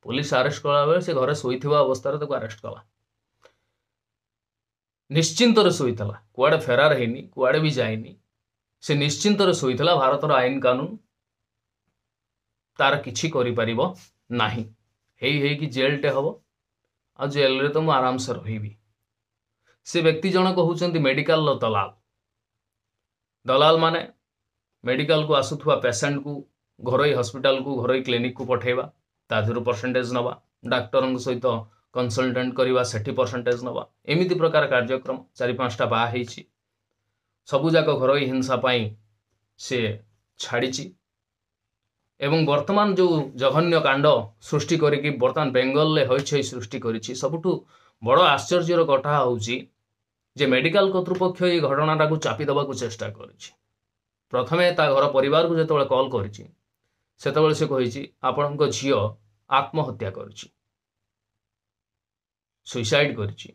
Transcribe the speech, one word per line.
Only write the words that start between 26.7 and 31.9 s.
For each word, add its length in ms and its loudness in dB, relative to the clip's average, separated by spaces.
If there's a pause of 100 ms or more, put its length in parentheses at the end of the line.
ଘରୋଇ 340 0
ହସ୍ପିଟାଲକୁ, 580 -2 (100)
ଘରୋଇ 220 0
କ୍ଲିନିକକୁ 420 -4
ପଠେଇବା, 400 -2 (440)
ତା 120 -2
ଦେହରୁ 220 -2
ପରସେଣ୍ଟେଜ 500 -2
ନବା, 200 -2 (320)
ଡାକ୍ତରଙ୍କ 600 0
ସହିତ 200 -4 (480)